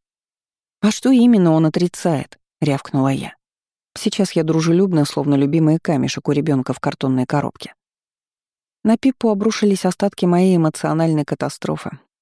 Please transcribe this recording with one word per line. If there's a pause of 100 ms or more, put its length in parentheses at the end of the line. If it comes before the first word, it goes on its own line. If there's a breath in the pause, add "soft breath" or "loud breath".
(800)
«А
что
именно
он
отрицает?» — (220)
рявкнула
я. (600)
«Сейчас
я
дружелюбна,
словно
любимый
камешек
у
ребёнка
в
картонной
коробке». (1080)
На
Пиппу
обрушились
остатки
моей
эмоциональной
катастрофы. (220)